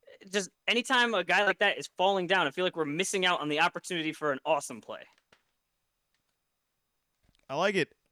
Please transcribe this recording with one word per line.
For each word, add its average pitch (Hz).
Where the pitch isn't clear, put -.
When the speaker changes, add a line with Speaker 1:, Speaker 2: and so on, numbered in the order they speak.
Speaker 1:
Just 190
anytime 240
a 185
guy 185
like 190
that 202
is -
falling 190
down, 170
I 139
feel 180
like 175
we're 160
missing 185
out 180
on 151
the 147
opportunity 165
for 151
an 131
awesome 143
play. -
Speaker 2:
I 135
like 190
it. 160